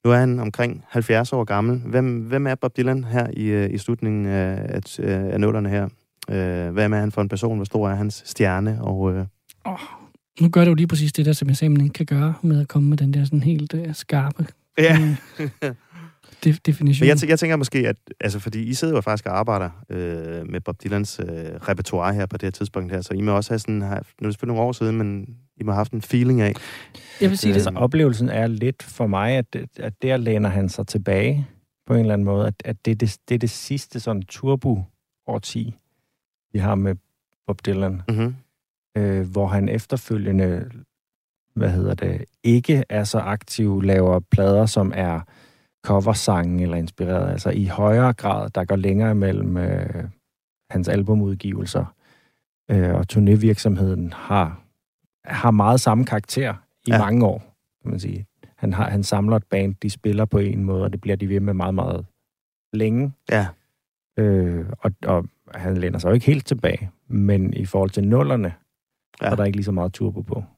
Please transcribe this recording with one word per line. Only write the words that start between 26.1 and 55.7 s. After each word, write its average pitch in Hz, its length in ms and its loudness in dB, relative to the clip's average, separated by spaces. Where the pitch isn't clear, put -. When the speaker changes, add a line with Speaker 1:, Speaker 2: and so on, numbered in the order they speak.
Speaker 1:
af, 104 120 2
Speaker 2:
Jeg 196 80 6
vil 190 60 4
Speaker 1:
at, 190 40 -4
Speaker 2:
sige, 208 120 2
Speaker 1:
øh, - 40 2
Speaker 2:
det 98 120 4
Speaker 3:
Altså, 95 140 -4
oplevelsen 123 480 4
er 110 180 0
lidt 117 360 -2
for - 240 -4
mig, 101 260 0
at, 127 240 -2
at 107 240 -10
der 131 140 2
læner 110 320 0
han 95 200 0
sig 98 180 -6
tilbage 104 600 0
på 120 80 0
en 117 60 6
eller 110 120 2
anden 101 120 2
måde, 101 220 2
at, 104 80 -2
at 117 200 -8
det, 113 160 0
det, 110 160 0
det 123 60 2
er 120 40 0
det 113 120 0
sidste - 500 -8
sådan 104 220 -4
turbo-årti, 117 1500 -4
vi 107 60 -2
har 101 160 2
med 98 200 0
Bob - 200 -6
Dylan. 95 420 -2
Speaker 1:
Mhm. 117 260 -2
Speaker 3:
Øh, 98 340 0
hvor 98 160 0
han 98 220 2
efterfølgende, 101 1040 0
hvad 104 160 0
hedder 92 240 0
det, - 300 -4
ikke 120 440 4
er 104 160 -2
så 110 140 -2
aktiv, 101 640 -2
laver 92 380 4
plader, 98 360 4
som 98 280 0
er 87 260 -2
coversange 90 760 2
eller 85 140 -2
inspireret. 87 540 -2
Altså 92 200 -2
i 98 140 0
højere 107 480 4
grad, 104 380 -4
der 92 140 -4
går 98 120 0
længere 101 340 2
imellem, 98 460 0
øh, 90 480 -4
hans 90 180 -2
albumudgivelser. 98 960 0
Øh, 90 240 4
og 92 180 0
turnévirksomheden 101 1000 4
har, 87 480 -2
har 120 260 0
meget 110 300 6